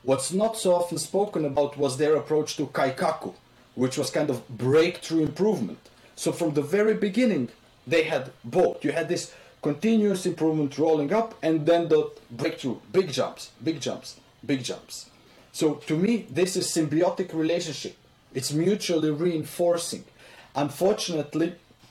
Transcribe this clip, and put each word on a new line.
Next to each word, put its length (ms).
What's 300
not 240
so 180
often 240
spoken 460
about 320
was 200
their 200
approach 400
to 100
Kaikaku, 680
which 200
was 140
kind 200
of 180
breakthrough 760
improvement. 560
So 160
from 220
the 80
very 320
beginning, 560
they 160
had 300
both. 400
You 80
had 160
this 240
continuous 640
improvement 500
rolling 360
up, 300
and 240
then 220
the 220
breakthrough, 460
big 200
jumps, 380
big 180
jumps, 360
big 200
jumps. 460
So 220
to 80
me, 340
this 260
is 100
symbiotic 680
relationship. 640
It's 180
mutually 580
reinforcing. 920
Unfortunately, 1000